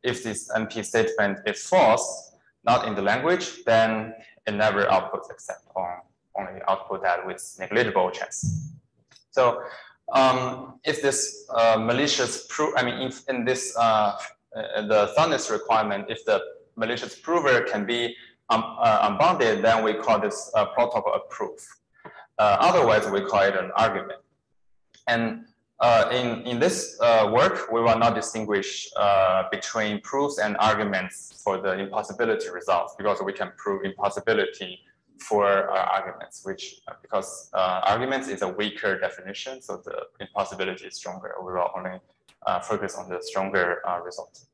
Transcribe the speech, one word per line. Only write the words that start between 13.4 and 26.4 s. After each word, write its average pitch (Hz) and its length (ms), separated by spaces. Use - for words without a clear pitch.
this, 127 320
uh, 117 60
uh, 107 1040
the 104 280
soundness 151 360
requirement, 107 580
if 113 160
the 101 160
malicious 113 420
prover 139 440
can 107 220
be, 117 300
um, 113 120
uh, 110 320
unbounded, 113 540
then 113 180
we 107 120
call 110 260
this, - 340
uh, 104 120
protocol 120 460
a 95 160
proof. - 300
Uh, 104 220
otherwise, 113 500
we 98 120
call 101 200
it 98 140
an 90 180
argument. 110 460
And, 117 360
uh, 113 300
in, 120 320